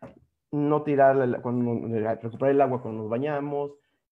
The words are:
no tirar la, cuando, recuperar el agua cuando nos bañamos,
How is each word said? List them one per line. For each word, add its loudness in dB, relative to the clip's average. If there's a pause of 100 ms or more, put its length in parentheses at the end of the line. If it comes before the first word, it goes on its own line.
(500)
no 0
tirar 4
la, 0
cuando, -2
recuperar -2
el 4
agua 0
cuando -8
nos -6
bañamos, -4 (400)